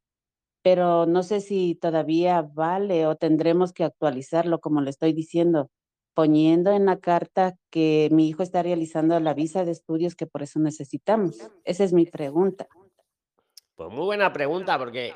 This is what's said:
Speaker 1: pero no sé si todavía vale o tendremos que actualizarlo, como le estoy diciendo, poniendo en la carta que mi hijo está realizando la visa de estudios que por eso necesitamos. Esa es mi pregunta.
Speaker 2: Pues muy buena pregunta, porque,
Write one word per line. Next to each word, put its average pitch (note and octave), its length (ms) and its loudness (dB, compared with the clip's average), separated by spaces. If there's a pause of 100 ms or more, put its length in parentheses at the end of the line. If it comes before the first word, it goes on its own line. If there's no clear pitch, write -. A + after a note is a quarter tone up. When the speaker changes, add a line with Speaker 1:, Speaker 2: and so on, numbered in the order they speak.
(640)
Speaker 1:
pero F3 420 4
no E3+ 160 2
sé G3+ 180 -2
si F#3 360 -2
todavía E3 680 0
vale D#3+ 640 -2
o D#3 100 0
tendremos E3 580 0
que F3+ 100 -4
actualizarlo, D#3+ 760 -2
como D3+ 220 -2
le C3+ 80 -4
estoy D#3+ 240 0
diciendo, D#3+ 560 0 (460)
poniendo D#3+ 560 4
en G3+ 160 2
la F#3 100 2
carta F3+ 600 -2 (120)
que D#3 420 2
mi D#3 160 6
hijo D#3 140 -4
está F3+ 220 -2
realizando E3 560 0
la D#3 160 0
visa D#3+ 280 -2
de E3+ 100 -4
estudios E3 420 -4
que D#3+ 100 -10
por C#3+ 160 -10
eso C#3+ 180 -6
necesitamos. D#3 800 -2 (260)
Esa F3+ 200 -2
es F#3 100 0
mi E3+ 140 6
pregunta. E3+ 600 -2 (1080)
Speaker 2:
Pues E2 160 -14
muy C#3 140 -6
buena G3+ 280 0
pregunta, D#3 460 -2
porque, A#2+ 360 -8